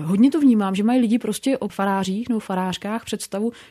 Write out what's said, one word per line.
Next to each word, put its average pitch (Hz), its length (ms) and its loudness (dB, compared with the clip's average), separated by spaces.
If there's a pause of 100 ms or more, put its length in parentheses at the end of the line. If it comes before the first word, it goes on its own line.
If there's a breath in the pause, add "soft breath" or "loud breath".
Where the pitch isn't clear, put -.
hodně 196 280 4
to 320 100 0
vnímám, 214 340 4
že 196 80 0
mají 247 180 2
lidi 233 180 2
prostě - 400 -2
o 208 100 -6
farářích 196 600 -2
nebo 226 120 0
farářkách 185 640 -6
představu, 214 480 -6 (180 loud breath)